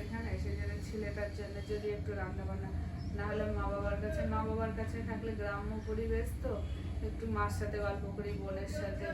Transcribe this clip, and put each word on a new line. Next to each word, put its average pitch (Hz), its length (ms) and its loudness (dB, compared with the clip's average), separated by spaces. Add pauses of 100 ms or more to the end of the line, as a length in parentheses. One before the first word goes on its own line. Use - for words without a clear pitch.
এখানে, - 280 -2 (120)
সেই - 160 0
জন্য - 160 0 (140)
ছেলেটার 208 500 -2
জন্য 202 180 -4 (140)
যদি 104 260 0
একটু - 140 -2 (100)
রান্না 95 280 -2
বান্না, - 220 -2 (460)
না 202 120 0
হলে 208 160 2 (140)
মা 196 140 2
বাবার 202 300 2
কাছে, 208 180 0 (120)
মা 220 160 4
বাবার 220 300 2
কাছে 220 180 -2 (140)
থাকলে 220 300 0
গ্রাম্য 202 320 -2 (160)
পরিবেশ 226 400 2 (160)
তো, 247 80 2 (560)
একটু - 160 -2 (120)
মার 208 220 4
সাথে 214 280 2
গল্প 196 180 2 (120)
করি, 202 140 -2 (100)
বোনের 190 400 -2
সাথে, 196 340 0